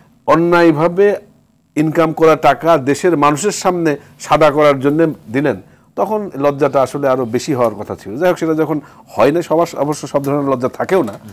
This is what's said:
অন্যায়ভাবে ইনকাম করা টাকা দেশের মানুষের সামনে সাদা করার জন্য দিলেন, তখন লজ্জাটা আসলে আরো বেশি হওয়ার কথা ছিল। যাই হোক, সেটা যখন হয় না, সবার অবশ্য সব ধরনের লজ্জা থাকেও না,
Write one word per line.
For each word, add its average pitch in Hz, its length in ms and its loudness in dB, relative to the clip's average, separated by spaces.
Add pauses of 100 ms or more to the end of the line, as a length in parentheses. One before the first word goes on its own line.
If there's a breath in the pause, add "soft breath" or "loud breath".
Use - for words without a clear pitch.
(260 soft breath)
অন্যায়ভাবে 170 920 2 (600)
ইনকাম 156 360 0
করা 160 240 4
টাকা 156 420 2
দেশের 143 380 0
মানুষের 147 360 0
সামনে 170 440 -2 (240 loud breath)
সাদা 147 300 2
করার 143 300 2
জন্য 151 320 0 (200)
দিলেন, 135 240 -2 (400 soft breath)
তখন 202 420 -4
লজ্জাটা 139 440 0
আসলে 139 260 -2
আরো 131 160 0
বেশি 123 300 -4
হওয়ার 120 200 0
কথা 101 280 -10
ছিল। 98 140 -12
যাই 180 120 0
হোক, 170 100 0
সেটা 160 160 -2
যখন 151 260 -2 (260 loud breath)
হয় 127 260 0
না, 170 100 -2
সবার 165 240 0 (100)
অবশ্য 147 300 -4
সব 139 180 -4
ধরনের 139 260 -2
লজ্জা 127 180 -2
থাকেও 175 340 -2
না, 104 100 -8 (200 loud breath)